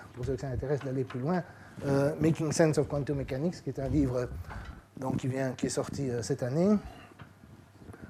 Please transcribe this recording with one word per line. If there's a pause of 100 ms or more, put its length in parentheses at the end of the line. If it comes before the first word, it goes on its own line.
(140)
pour
ceux
que
ça
intéresse
d'aller
plus
loin, (420)
euh,
Making
Sense
of
Quantum
Mechanics,
qui
est
un
livre,
euh, (720)
donc,
qui
vient,
qui
est
sorti,
euh,
cette
année, (1400)